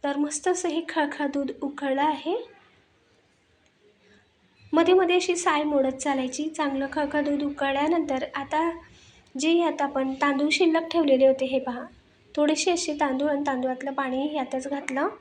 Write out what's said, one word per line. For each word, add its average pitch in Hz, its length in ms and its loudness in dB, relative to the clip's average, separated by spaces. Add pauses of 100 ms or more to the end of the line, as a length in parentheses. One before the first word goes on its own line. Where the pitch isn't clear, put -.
तर 285 140 -2
मस्त 294 300 -2
असं 359 220 0
हे 311 200 -2
खळखळ 294 380 -2
दूध 277 240 -4 (100)
उकळलं 277 400 -2
आहे. 302 340 0 (2500)
मध्ये 330 200 6
मध्ये 359 220 6
अशी 349 200 2
साय 311 280 0
मोडत 269 320 0
चालायची. 269 540 -4
चांगलं 277 420 -4
खळखळ 294 320 -2
दूध 285 200 0
उकळल्यानंतर 285 840 0 (100)
आता 302 340 -2 (680)
जे 302 180 2
यात 320 280 2
आपण 269 320 -2
तांदूळ 285 380 2
शिल्लक 330 400 2
ठेवलेले 269 360 4
होते, 262 180 4
हे 262 140 0
पहा, 247 260 -8 (500)
थोडेसे 302 360 2
असे 339 280 -2
तांदूळ 277 300 0
आणि 285 180 0
तांदूळातलं 254 440 -4
पाणी 269 440 -2
यातच 262 320 -4
घातलं. 285 420 -2 (120)